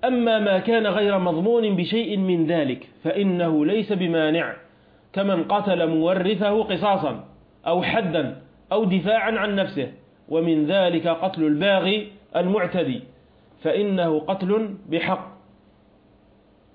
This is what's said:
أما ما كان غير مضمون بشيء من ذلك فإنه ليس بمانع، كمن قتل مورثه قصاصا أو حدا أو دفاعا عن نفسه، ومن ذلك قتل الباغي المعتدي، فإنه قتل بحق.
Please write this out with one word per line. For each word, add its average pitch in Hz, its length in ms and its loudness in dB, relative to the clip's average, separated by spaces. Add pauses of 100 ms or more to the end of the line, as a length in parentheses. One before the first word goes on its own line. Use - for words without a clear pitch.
أما 240 340 2
ما 202 200 2
كان 220 280 2
غير 202 320 2
مضمون 190 580 2
بشيء 208 400 -2
من 180 300 2
ذلك 147 420 -2 (160)
فإنه 170 640 2
ليس 214 260 0
بمانع، 165 640 0 (560)
كمن 190 320 0
قتل 190 440 0
مورثه 190 720 0
قصاصا 185 640 -2 (420)
أو 175 160 0
حدا 165 600 -2 (300)
أو 214 120 2
دفاعا 196 480 0
عن 208 240 -2
نفسه، 151 360 -4 (360)
ومن 160 380 2
ذلك 170 420 2
قتل 165 360 -2
الباغي 190 680 2 (240)
المعتدي، 180 640 0 (600)
فإنه 175 580 0
قتل 196 540 -2 (140)
بحق. 170 480 -4 (1400)